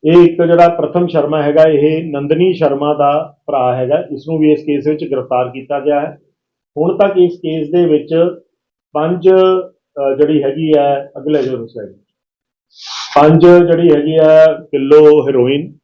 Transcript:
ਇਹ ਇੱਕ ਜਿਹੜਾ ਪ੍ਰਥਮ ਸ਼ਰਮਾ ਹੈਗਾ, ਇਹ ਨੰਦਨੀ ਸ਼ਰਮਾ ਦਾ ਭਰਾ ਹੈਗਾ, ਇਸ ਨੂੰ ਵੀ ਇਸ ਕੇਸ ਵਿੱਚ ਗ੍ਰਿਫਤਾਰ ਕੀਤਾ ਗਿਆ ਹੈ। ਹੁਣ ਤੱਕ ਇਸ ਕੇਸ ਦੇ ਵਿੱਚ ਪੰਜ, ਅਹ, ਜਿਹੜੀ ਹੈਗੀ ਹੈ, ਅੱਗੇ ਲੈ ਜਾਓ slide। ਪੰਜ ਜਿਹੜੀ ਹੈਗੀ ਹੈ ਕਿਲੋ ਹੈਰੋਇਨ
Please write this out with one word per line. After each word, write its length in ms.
ਇਹ 200
ਇੱਕ 180
ਜਿਹੜਾ 260
ਪ੍ਰਥਮ 380
ਸ਼ਰਮਾ 360
ਹੈਗਾ, 200
ਇਹ 480
ਨੰਦਨੀ 420
ਸ਼ਰਮਾ 400
ਦਾ 440
ਭਰਾ 280
ਹੈਗਾ, 360
ਇਸ 180
ਨੂੰ 100
ਵੀ 120
ਇਸ 80
ਕੇਸ 280
ਵਿੱਚ 240
ਗ੍ਰਿਫਤਾਰ 380
ਕੀਤਾ 300
ਗਿਆ 220
ਹੈ। 160
ਹੁਣ 200
ਤੱਕ 200
ਇਸ 200
ਕੇਸ 340
ਦੇ 140
ਵਿੱਚ 560
ਪੰਜ, 360
ਅਹ, 840
ਜਿਹੜੀ 280
ਹੈਗੀ 340
ਹੈ, 400
ਅੱਗੇ 160
ਲੈ 80
ਜਾਓ 140
slide। 440
ਪੰਜ 300
ਜਿਹੜੀ 500
ਹੈਗੀ 240
ਹੈ 260
ਕਿਲੋ 800
ਹੈਰੋਇਨ 560